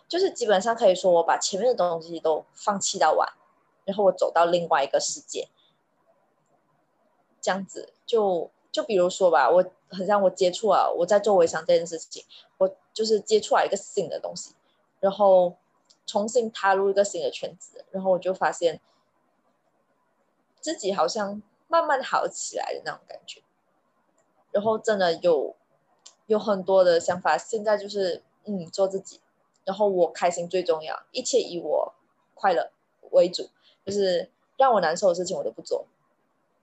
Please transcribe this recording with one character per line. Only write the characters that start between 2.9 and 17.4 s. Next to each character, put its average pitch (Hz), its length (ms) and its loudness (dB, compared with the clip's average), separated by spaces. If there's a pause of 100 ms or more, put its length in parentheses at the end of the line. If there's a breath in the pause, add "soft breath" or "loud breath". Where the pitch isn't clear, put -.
到 160 160 4
完， - 180 0 (540)
然 190 100 -6
后 208 100 2
我 185 60 8
走 - 200 -2
到 170 140 4
另 170 240 0
外 147 140 2
一 143 40 -2
个 147 120 0
世 - 220 -6
界。 - 280 -12 (1900)
这 196 100 -2
样 190 140 -6
子， - 280 -16 (120)
就， 196 460 0 (180)
就 311 140 -4
比 220 120 -4
如 180 140 4
说 180 220 2
吧， 139 180 4
我 180 140 6 (240)
很 185 180 -10
像 208 160 2
我 185 80 4
接 180 220 0
触 214 200 -4
了， 113 220 2
我 170 120 0
在 208 120 4
做 208 180 2
微 170 120 6
商 165 180 -6
这 175 120 4
件 170 100 -2
事 165 100 -10
情， - 260 -18 (340 loud breath)
我 190 180 0 (180)
就 220 120 -2
是 214 160 2
接 214 180 2
触 226 160 0
了 175 100 4
一 - 40 -4
个 202 80 -2
新 - 320 -6
的 - 100 -8
东 175 160 -10
西， - 180 -16 (460)
然 196 100 0
后 190 460 4 (500)
重 208 220 -4
新 226 240 -2
踏 196 220 0
入 196 160 2
一 190 40 0
个 196 80 4
新 190 200 -4
的 139 100 -2
圈 - 260 -12